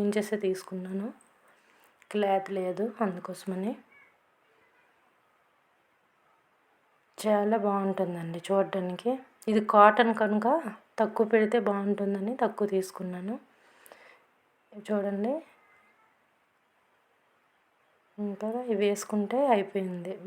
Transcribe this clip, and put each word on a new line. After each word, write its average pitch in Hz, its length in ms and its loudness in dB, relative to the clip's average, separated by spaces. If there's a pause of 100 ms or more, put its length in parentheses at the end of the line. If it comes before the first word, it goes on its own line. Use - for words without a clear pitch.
ఇంచెసే 208 320 0 (100)
తీసుకున్నాను, 190 640 -6 (1040)
క్లాత్ 196 360 2 (100)
లేదు 185 260 -2 (220)
అందుకోసమని. 185 680 -6 (3500)
చాలా 208 380 2 (100)
బాగుంటుందండి 185 720 -2 (100)
చూడడానికి. 190 640 -2 (400)
ఇది 214 100 4 (120)
కాటన్ 214 400 8 (100)
కనుక 214 240 0 (540)
తక్కువ 214 320 2
పెడితే 220 260 4 (120)
బాగుంటుందని 202 640 -2 (100)
తక్కువ 214 320 0
తీసుకున్నాను. 185 600 -4 (1500)
చూడండి, 202 440 -2 (2750)
ఇంకా 208 300 -6 (240)
ఇవి 196 120 0
వేసుకుంటే 208 560 0 (140)
అయిపోయింది 190 580 -2 (140)